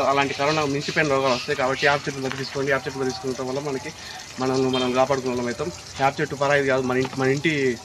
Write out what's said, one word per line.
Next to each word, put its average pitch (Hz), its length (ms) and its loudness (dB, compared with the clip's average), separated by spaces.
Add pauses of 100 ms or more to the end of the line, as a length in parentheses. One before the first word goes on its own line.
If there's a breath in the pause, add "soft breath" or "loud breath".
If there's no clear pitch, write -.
(120)
అలాంటి 139 280 2
కరోనా 151 220 2 (140)
మించిపోయిన 156 380 0
రోగాలు 135 240 4
వస్తాయి. 143 240 -2
కాబట్టి 131 280 0
యాప్ 143 160 2
చెట్లు 139 200 -6
బతికించుకోండి. 135 480 -4
యాప్ 131 120 -2
చెట్లు 135 160 -8
బతికించుకోవడం 131 480 -4
వల్ల 135 200 -4
మనకి 139 220 -6 (500 loud breath)
మనల్ని 131 340 2
మనం 127 140 2 (100)
కాపాడుకునే 131 340 2
వాళ్ళం 123 180 -2
అవుతాం. 151 200 -4 (320)
యాప్ 135 180 2
చెట్టు 143 220 -4
పరాయిది 143 300 4
కాదు, 131 180 2
మన 127 120 2
ఇంటి, 131 180 -6
మన 131 140 4
ఇంటి 156 180 0 (320)